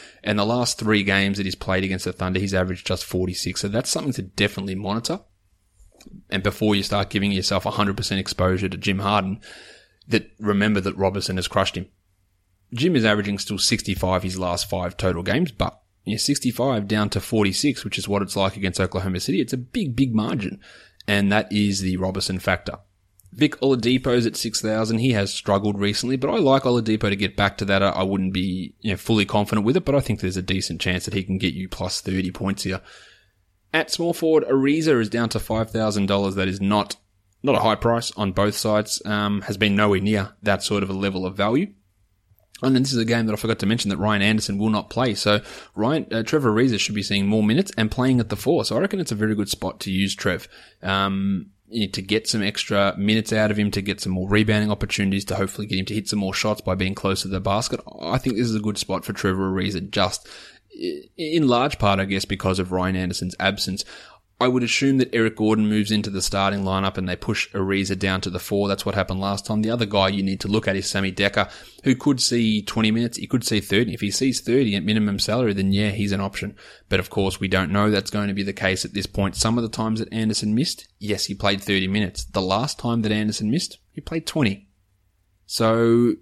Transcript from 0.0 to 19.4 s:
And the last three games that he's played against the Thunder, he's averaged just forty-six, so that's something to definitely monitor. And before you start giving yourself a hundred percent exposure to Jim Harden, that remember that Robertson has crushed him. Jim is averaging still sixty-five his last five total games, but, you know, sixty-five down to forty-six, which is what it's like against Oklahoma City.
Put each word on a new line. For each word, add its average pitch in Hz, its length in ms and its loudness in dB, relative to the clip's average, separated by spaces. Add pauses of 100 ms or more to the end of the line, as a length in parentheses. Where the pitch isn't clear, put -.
And 104 160 0
the 104 80 2
last 120 320 0
three 107 240 2
games 98 340 2
that 98 100 -4
he's 92 100 -4
played 95 260 -2
against 95 220 -4
the - 80 -4
Thunder, 95 260 -2
he's 98 160 -2
averaged 92 320 -2
just - 180 -4
forty-six, 90 560 -4
so - 60 -4
that's - 240 -2
something 147 220 -2
to - 100 -6
definitely 98 540 -2
monitor. 104 420 -4 (1120)
And 95 140 -2
before 104 320 2
you 98 80 0
start 101 260 -2
giving 101 220 0
yourself 95 340 -2
a 107 60 -2
hundred 101 240 0
percent 98 240 -2
exposure 92 480 0
to 92 80 -6
Jim 95 240 0
Harden, 101 400 0 (680)
that 113 320 0
remember 104 420 2
that 95 160 -4
Robertson 95 380 0
has 92 140 -4
crushed - 280 0
him. 90 120 -8 (840)
Jim 147 220 2
is 120 100 4
averaging 104 320 2
still 98 220 -6
sixty-five 92 640 0
his 92 160 -4
last 87 320 -2
five 90 260 -4
total 90 280 -2
games, 131 260 0
but, - 300 -4 (240)
you 101 100 -2
know, 110 40 -2
sixty-five 123 680 0
down 104 240 0
to 101 100 -2
forty-six, 107 640 0
which - 140 -6
is - 80 -8
what 101 160 0
it's 95 140 -6
like 98 200 0
against 95 220 -2
Oklahoma 92 400 -2
City. 175 220 0